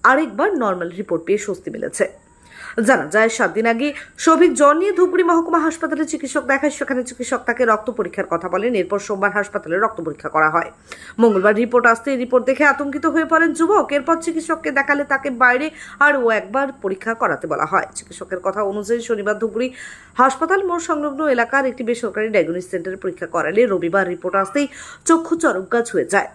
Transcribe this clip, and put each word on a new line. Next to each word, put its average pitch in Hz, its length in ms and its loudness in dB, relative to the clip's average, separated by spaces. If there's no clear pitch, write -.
আরেকবার 277 520 2
নর্মাল 185 360 -2
রিপোর্ট 170 340 -4
পেয়ে 208 140 0
স্বস্তি - 320 -8
মিলেছে। - 560 -6
জানা 160 220 4
যায়, 214 220 2
সাত 226 240 0
দিন 220 140 0
আগে 233 260 0
সৌভিক 320 360 6
জ্বর 285 220 6
নিয়ে 381 160 0
ধুপগুড়ি 359 320 2
মহকুমা 330 340 2
হাসপাতালে 311 460 -2
চিকিৎসক 285 360 -4
দেখায়। 269 300 0
সেখানে 254 340 -4
চিকিৎসক 247 420 -6
তাকে 233 180 0
রক্ত 220 260 2
পরীক্ষার 190 400 -6
কথা 170 180 -2
বলেন। 202 260 -2
এরপর 196 240 0
সোমবার 202 320 -2
হাসপাতালে 196 480 -4
রক্ত 220 220 -2
পরীক্ষা 156 280 -8
করা 156 220 4
হয়। 165 200 -2
মঙ্গলবার 208 360 4
রিপোর্ট 233 320 2
আসতে 233 300 2
রিপোর্ট 240 300 0
দেখে 269 180 2
আতঙ্কিত 285 420 0
হয়ে 320 180 2
পড়েন 320 280 2
যুবক। 330 400 2
এরপর 285 240 2
চিকিৎসককে 330 540 -4
দেখালে 285 340 0
তাকে 277 260 -2
বাইরে 254 400 2
আরও 277 300 4
একবার 226 420 -2
পরীক্ষা 202 420 -4
করাতে 196 320 -2
বলা 151 180 -2
হয়। 180 300 0
চিকিৎসকের - 480 -12
কথা 196 200 -2
অনুযায়ী 208 380 -2
শনিবার 208 380 -2
ধুপগুড়ি 226 320 -2
হাসপাতাল 320 480 2
মোড় 349 180 -2
সংলগ্ন 294 460 -2
এলাকার 262 400 2
একটি 240 180 -4
বেসরকারি 220 440 -4
ডায়াগনস্টিক 180 420 0
সেন্টারে 185 260 -6
পরীক্ষা 180 300 -8
করালে 175 400 2
রবিবার 185 420 0
রিপোর্ট 180 280 -4
আসতেই 196 300 0
চক্ষু 330 320 2
চরক 196 360 -2
গাছ 233 200 0
হয়ে 165 120 0
যায়। 196 300 0